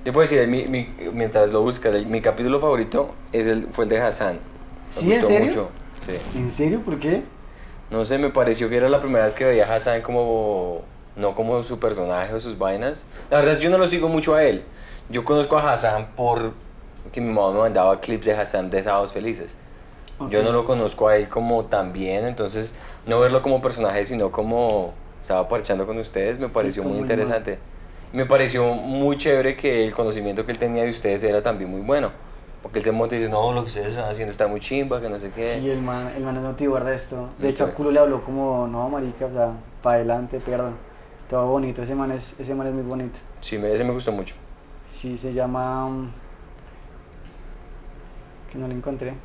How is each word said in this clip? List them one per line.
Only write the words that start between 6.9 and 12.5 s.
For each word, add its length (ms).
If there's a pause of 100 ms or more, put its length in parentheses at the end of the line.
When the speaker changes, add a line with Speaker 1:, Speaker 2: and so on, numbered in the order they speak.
Speaker 2:
qué? 220 (720)
Speaker 1:
No 120
sé, 140
me 140
pareció 360
que 100
era 120
la 100
primera 260
vez 100
que 100
veía 260
a 40
Hassan 260
como, 800 (340)
no 200
como 260
su 160
personaje 560
o 60
sus 180